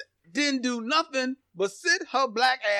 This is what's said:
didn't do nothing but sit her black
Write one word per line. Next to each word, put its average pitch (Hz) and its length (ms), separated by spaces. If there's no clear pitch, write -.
didn't 269 320
do 240 180
nothing 269 560
but 190 180
sit 349 300
her 262 160
black 254 320